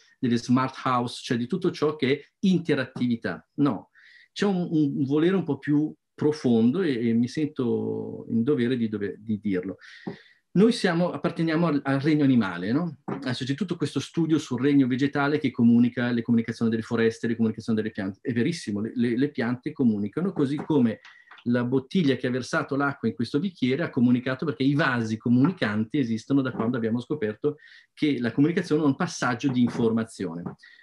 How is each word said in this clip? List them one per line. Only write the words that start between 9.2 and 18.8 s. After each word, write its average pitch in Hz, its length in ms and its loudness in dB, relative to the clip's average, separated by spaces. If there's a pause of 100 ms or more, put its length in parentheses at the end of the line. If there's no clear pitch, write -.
dirlo. 92 380 -4 (800)
Noi 214 140 6
siamo, 180 400 0
apparteniamo 165 560 -2
al, 147 160 0
al 139 160 0
regno 151 240 2
animale, 101 480 2
no? 156 360 -2
Adesso - 380 -6
c'è 131 100 -2
tutto 175 200 -4
questo 143 240 -4
studio 156 400 0
sul 127 220 -6
regno 139 260 4
vegetale 143 540 0
che 131 100 0
comunica 120 640 4
le 117 100 0
comunicazioni 113 480 0
delle 113 140 -2
foreste, 113 420 0
le 117 80 -2
comunicazioni 110 460 -2
delle 107 100 -4
piante. 98 320 -6
È 127 100 -4
verissimo, 113 480 -2